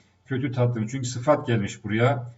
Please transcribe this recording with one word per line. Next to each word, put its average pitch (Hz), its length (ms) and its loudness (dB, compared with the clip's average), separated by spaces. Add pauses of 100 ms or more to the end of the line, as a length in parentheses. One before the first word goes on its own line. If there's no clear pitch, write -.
(260)
Kötü 131 260 -2
tattığını. 120 360 0
Çünkü 135 180 -6
sıfat 147 400 2
gelmiş 104 380 0
buraya. 117 540 0